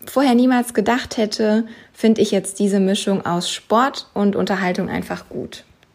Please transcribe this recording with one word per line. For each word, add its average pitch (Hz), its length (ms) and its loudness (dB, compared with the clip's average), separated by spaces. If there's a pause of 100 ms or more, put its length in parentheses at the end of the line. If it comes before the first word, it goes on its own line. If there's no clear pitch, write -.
vorher 262 300 2
niemals 247 400 2
gedacht 233 420 0
hätte, 214 480 0 (300)
find 220 240 2
ich - 140 2
jetzt 190 260 -2
diese 202 200 2
Mischung 196 460 0
aus 175 260 -2
Sport - 600 0
und 202 240 0
Unterhaltung 185 540 -2
einfach 180 400 -8
gut. - 340 -12 (300)